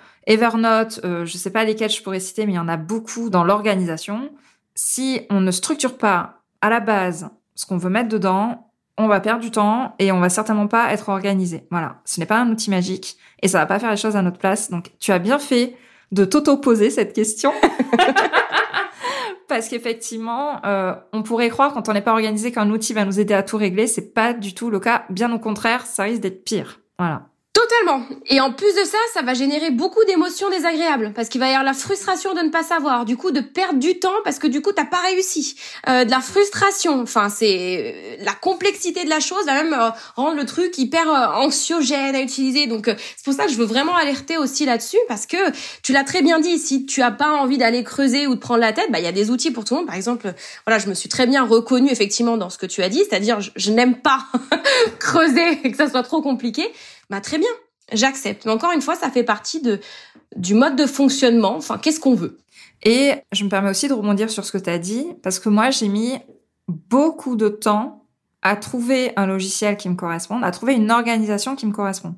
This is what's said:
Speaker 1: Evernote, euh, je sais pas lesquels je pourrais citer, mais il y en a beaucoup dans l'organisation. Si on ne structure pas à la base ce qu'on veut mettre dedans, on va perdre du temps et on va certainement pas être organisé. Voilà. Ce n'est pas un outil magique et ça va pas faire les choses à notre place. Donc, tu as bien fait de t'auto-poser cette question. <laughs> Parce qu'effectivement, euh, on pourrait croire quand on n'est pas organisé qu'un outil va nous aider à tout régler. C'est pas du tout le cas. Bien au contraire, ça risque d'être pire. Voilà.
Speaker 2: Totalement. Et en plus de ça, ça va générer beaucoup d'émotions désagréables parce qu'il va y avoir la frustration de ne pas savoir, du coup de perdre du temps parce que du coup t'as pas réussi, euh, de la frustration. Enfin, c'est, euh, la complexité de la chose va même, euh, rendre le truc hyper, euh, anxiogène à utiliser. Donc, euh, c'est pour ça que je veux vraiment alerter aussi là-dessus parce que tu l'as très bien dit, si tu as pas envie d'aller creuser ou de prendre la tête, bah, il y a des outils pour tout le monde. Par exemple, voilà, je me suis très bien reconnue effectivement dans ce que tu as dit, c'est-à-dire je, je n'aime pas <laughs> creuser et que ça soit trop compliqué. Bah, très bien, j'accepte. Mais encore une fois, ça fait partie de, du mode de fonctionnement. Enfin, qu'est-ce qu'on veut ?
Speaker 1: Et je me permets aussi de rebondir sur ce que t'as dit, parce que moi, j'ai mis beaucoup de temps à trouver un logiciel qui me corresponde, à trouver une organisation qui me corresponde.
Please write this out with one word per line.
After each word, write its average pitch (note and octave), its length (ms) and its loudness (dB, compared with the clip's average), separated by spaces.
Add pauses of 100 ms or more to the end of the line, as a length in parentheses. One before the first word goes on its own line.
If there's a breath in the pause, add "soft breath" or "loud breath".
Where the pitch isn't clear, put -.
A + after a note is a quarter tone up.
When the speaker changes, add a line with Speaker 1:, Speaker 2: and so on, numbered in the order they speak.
(260 loud breath)
Speaker 1:
Evernote, A3+ 800 2
euh, F3 220 -4
je E3 100 -10
sais F#3 140 -6
pas A3 140 0
lesquels A3 260 -2
je - 120 -4
pourrais F#3+ 180 -6
citer, G#3+ 260 -6
mais G#3 60 0
il F3+ 40 0
y - 20 0
en E3+ 100 -4
a E3 100 -2
beaucoup A3 500 -6
dans F3+ 160 2
l'organisation. G3+ 840 -2 (440 soft breath)
Si C4 540 -2
on G3+ 140 2
ne F#3 80 2
structure B3+ 480 -4
pas F#3 440 -2 (200)
à G#3 80 2
la A#3 100 2
base F#3 480 -2 (260)
ce - 120 -10
qu'on F#3+ 100 -4
veut F3+ 140 -2
mettre A3+ 180 0
dedans, G#3 540 0 (360)
on A3 100 2
va G3+ 120 4
perdre A3 220 -2
du A#3 80 -8
temps A3 480 0
et G3 120 4
on F#3 100 2
va F3+ 100 4
certainement G#3+ 380 0
pas A3+ 240 2
être G#3 180 -4
organisé. F#3+ 600 -2
Voilà. E3 360 -6
Ce - 120 -6
n'est E3 80 -4
pas G#3+ 120 2
un A#3+ 120 2
outil A3 200 -2
magique F#3 480 -2 (240 soft breath)
et F#3+ 60 4
ça F3+ 100 2
va D3+ 80 4
pas F#3+ 120 0
faire A3+ 120 -2
les G#3 80 0
choses G#3+ 180 -2
à G3 60 2
notre F3+ 160 0
place. G3 320 -2
Donc, F3 280 -10
tu - 140 0
as F#3 60 4
bien G#3+ 200 2
fait B3 380 0 (360 loud breath)
de G3 120 6
t'auto-poser C4+ 640 4
cette - 240 0
question. A3+ 460 0
<laughs> - 1900 0
Parce A3+ 200 -4
qu'effectivement, A#3 960 -6
euh, G3 300 -2 (180)
on A3 100 -4
pourrait A#3 280 0
croire C#4 220 2
quand A#3 160 -6
on A3 40 0
n'est G3+ 100 0
pas A3+ 100 2
organisé A3 400 0
qu'un G#3 180 0
outil A3 240 -2
va G#3+ 100 2
nous G3 160 -2
aider G#3 140 2
à G3 80 2
tout G3 140 -4
régler. G#3 300 2
C'est - 260 -4
pas A3+ 200 0
du G3+ 220 -8
tout A#3 160 -6
le G3+ 100 -2
cas. A#3 280 0
Bien A3+ 240 -2
au A#3 60 -4
contraire, A3+ 480 -2
ça - 160 -6
risque G#3+ 200 -2
d'être F#3+ 220 -6
pire. - 360 -6 (180)
Voilà. D#3+ 300 -2 (240)
Speaker 2:
Totalement. G#4+ 520 2 (220)
Et C4+ 160 4
en C4+ 100 2
plus F#4+ 220 2
de G4 100 2
ça, G4+ 140 -2 (160)
ça E4 80 -2
va B3+ 100 0
générer C#4+ 380 0
beaucoup F4+ 340 2
d'émotions F#4 460 2
désagréables D#4 640 0
parce A3+ 160 -4
qu'il B3+ 100 -2
va C4 60 2
y C4 40 2
avoir C4+ 140 2
la C4+ 80 2
frustration F#4+ 640 -2
de E4+ 60 -2
ne D#4+ 100 2
pas E4 120 0
savoir, C#4+ 440 0
du A#3 100 0
coup F4+ 140 -2
de A#3+ 100 0
perdre F4+ 380 0
du F4 200 2
temps F#4 140 0 (120)
parce C#4 140 -4
que - 80 -2
du C#4 140 0
coup G4 120 0
t'as D#4+ 120 0
pas F4 240 -2
réussi, F#4 480 -2 (320 loud breath)
euh, B3+ 160 4
de A3+ 60 0
la C4 100 2
frustration. G4 800 2
Enfin, G#3+ 300 0
c'est, F3+ 880 -2
euh, G3 40 -12
la - 100 -2
complexité F4+ 720 -2
de C#4+ 40 -2
la D#4 120 2
chose F4+ 260 -2
va C#4 80 2
même, D#4 180 0
euh, A#3 160 2 (280 loud breath)
rendre D4+ 200 0
le C#4+ 80 -2
truc F4 320 -2
hyper, D#4 320 2
euh, A#3 320 2
anxiogène C#4 720 0
à C4+ 60 0
utiliser. C4+ 460 0
Donc, A3+ 220 -2
euh, G#3+ 60 2 (220 loud breath)
c'est - 80 -20
pour C#4 80 -2
ça C#4 140 0
que D#4 60 0
je A#3 40 -2
veux A#3 80 2
vraiment C4+ 320 0
alerter D4 400 -2
aussi C#4+ 300 -2
là-dessus A#3+ 320 0 (100)
parce G#3 160 -6
que - 140 -4 (440 loud breath)
tu C4 120 0
l'as C#4 100 4
très C#4 160 -2
bien D#4+ 200 6
dit, E4+ 180 2
si C4+ 260 -2
tu - 160 -2
as A#3+ 100 4
pas C#4+ 200 0
envie C#4+ 260 2
d'aller A#3+ 280 2
creuser C#4 420 0
ou C4 80 2
de - 60 -4
prendre A#3 200 0
la A3 140 2
tête, E4+ 180 0
bah, E3+ 60 0
il E3+ 60 -2
y E3+ 40 -2
a E3+ 40 -4
des G3+ 180 0
outils B3+ 200 0
pour A#3 140 -6
tout G#3+ 100 -2
le D#4 60 0
monde. F4 60 -4
Par E3 100 -8
exemple, G3+ 380 -4 (320 loud breath)
voilà, A3 120 4
je G3 120 -2
me F#3+ 40 -2
suis - 140 -8
très - 180 0
bien C4+ 160 4
reconnue A#3+ 480 4
effectivement A#3 460 0
dans F#3 140 -4
ce - 80 -16
que F#3 80 -8
tu F3+ 160 -4
as F#3 80 0
dit, A#3+ 80 0
c'est-à-dire A3 420 0
je, G3 160 -8
je G3+ 160 0
n'aime A#3+ 240 4
pas C4+ 300 0 (340)
<laughs> B4+ 380 2
creuser E4 640 4
et B3+ 60 2
que G3+ 80 -8
ça D4+ 100 2
soit B3+ 140 0
trop D#4+ 180 0
compliqué. C#4 500 -2 (400 loud breath)
Bah, G3+ 100 -6
très D4 180 -4
bien, F#4+ 100 2 (440)
j'accepte. A3+ 540 -2
Mais A3 60 0
encore D#4 200 0
une D#4+ 100 0
fois, E4 140 -2
ça D4+ 140 -4
fait B3 140 2
partie A#3 380 -4
de, G#3+ 180 0 (560 loud breath)
du F#3 180 -2
mode C4+ 220 4
de D4 100 4
fonctionnement. B3 720 2
Enfin, - 220 -6
qu'est-ce D#4 220 -2
qu'on C4 140 4
veut ? E3+ 240 -4 (440 soft breath)
Speaker 1:
Et B3+ 300 4 (200)
je G3 120 -4
me G3+ 40 -2
permets G3 220 0
aussi F#3+ 180 0
de C#4 60 2
rebondir G#3 360 0
sur G#3 140 -6
ce - 80 -12
que G3+ 60 -2
t'as F3 200 -2
dit, G#3+ 280 -4 (160)
parce F#3 160 -4
que - 100 -2
moi, G#3+ 220 4
j'ai B3 180 0
mis A3 240 0 (560)
beaucoup C4 680 0
de G#3+ 120 2
temps G#3+ 560 -2 (380)
à G3+ 140 2
trouver B3 600 -2
un G3 100 2
logiciel F#3+ 500 -2
qui G3+ 120 -8
me F3+ 60 0
corresponde, F3 500 -4
à F3+ 60 0
trouver B3 240 0
une A3 160 2
organisation A3+ 680 0
qui A3+ 100 -6
me G#3 60 -2
corresponde. G3 460 -6